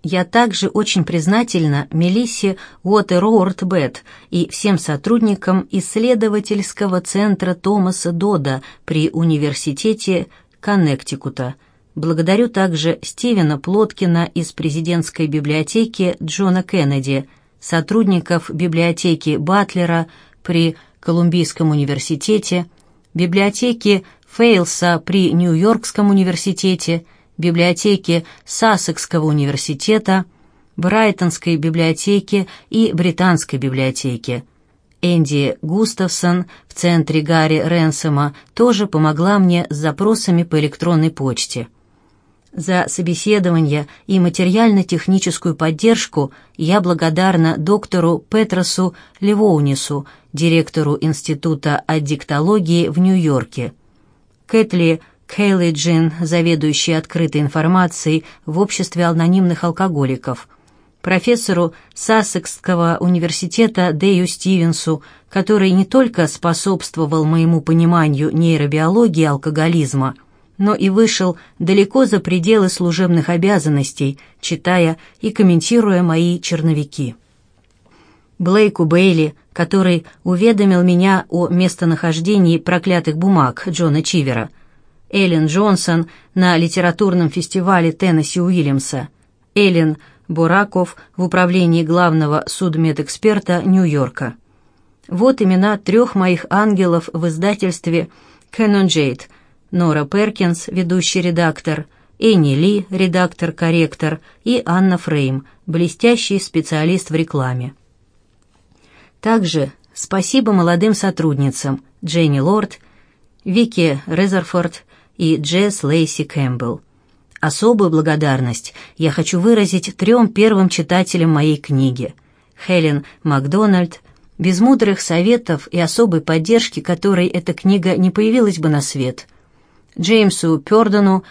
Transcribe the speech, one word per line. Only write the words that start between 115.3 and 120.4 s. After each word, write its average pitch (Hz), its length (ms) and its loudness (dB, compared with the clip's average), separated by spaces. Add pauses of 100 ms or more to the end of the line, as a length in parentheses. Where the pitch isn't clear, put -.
Джесс 175 480 -2
Лейси 156 400 0
Кэмпбелл. 127 560 -4 (600)
Особую 202 500 2
благодарность 147 840 0 (220)
я 160 160 0
хочу 170 260 -2
выразить 196 580 0
трём 220 320 4
первым 196 400 2